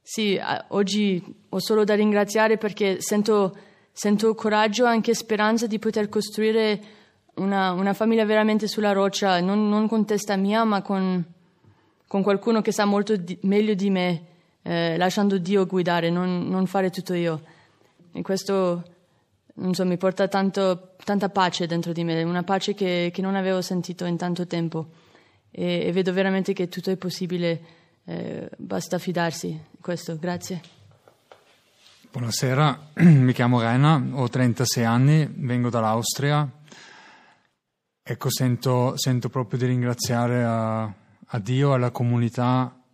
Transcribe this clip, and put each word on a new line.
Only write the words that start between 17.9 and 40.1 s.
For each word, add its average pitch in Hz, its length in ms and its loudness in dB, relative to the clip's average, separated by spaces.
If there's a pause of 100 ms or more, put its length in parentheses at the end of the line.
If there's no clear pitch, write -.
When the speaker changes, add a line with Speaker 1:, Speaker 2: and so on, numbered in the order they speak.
Speaker 1:
E 180 100 -8
questo, 185 600 -2 (720)
non 185 200 -2
so, 185 120 0
mi 175 100 2
porta 190 320 0
tanto, 190 760 0
tanta 202 280 0
pace 185 360 0
dentro 170 280 -4
di 170 100 -4
me, 165 200 0
una 175 200 -2
pace 196 300 -2
che, 180 400 -2
che 190 80 -6
non 190 140 -2
avevo 185 260 0
sentito 180 420 -6
in 175 140 -2
tanto 175 280 -4
tempo. 165 420 -4 (640)
E, 175 360 -2
e 175 40 0
vedo 180 220 0
veramente 190 400 0
che 185 140 -2
tutto 180 240 -6
è 185 60 -2
possibile, 170 640 -4 (440)
eh, 175 520 -10
basta 180 420 -6
fidarsi. 170 600 -6 (200)
Questo, 170 400 -8
grazie. 175 420 -8 (1500)
Speaker 2:
Buonasera, 131 840 0
<clears throat> - 60 2
mi 135 320 8
chiamo 123 280 2
Rena, 127 420 4 (100)
ho 127 160 -2
trentasei 123 540 0
anni, 135 480 4
vengo 123 380 -2
dall'Austria. 120 800 0 (1500)
Ecco, 127 300 -4
sento, 127 640 2
sento 127 320 -2
proprio 127 300 -4
di 127 80 0
ringraziare 120 760 0